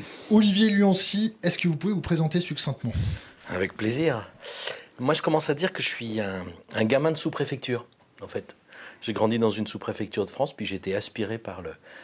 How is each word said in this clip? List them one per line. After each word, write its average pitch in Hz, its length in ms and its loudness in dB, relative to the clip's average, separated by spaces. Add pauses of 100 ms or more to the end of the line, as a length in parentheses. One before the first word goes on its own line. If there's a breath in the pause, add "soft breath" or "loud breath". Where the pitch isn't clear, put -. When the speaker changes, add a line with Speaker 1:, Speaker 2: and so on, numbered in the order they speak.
(300)
Speaker 1:
Olivier 208 400 6
Luancy, 202 720 4
est-ce 170 160 2
que - 80 0
vous 170 80 4
pouvez 185 180 -2
vous 185 80 0
présenter 160 380 2
succinctement ? 143 540 -4 (560 loud breath)
Speaker 2:
Avec 90 280 -2
plaisir. 120 540 -2 (720 loud breath)
Moi, 135 140 2
je - 80 0
commence 156 280 2
à 151 40 4
dire 143 180 0
que - 100 -6
je - 60 0
suis 113 320 -4
un, 95 240 -4 (320)
un 110 80 4
gamin 135 260 4
de 156 60 0
sous-préfecture, 135 680 -4 (360)
en 90 80 -12
fait. - 260 -8 (460 loud breath)
J'ai 110 140 -4
grandi 107 260 2
dans 113 100 4
une 104 160 -2
sous-préfecture 104 580 -4
de - 60 -12
France, 139 240 -4
puis 107 120 -6
j'ai 92 100 -6
été 95 180 -4
aspiré 104 440 -4
par 90 240 -12
le, 80 100 -10 (320 loud breath)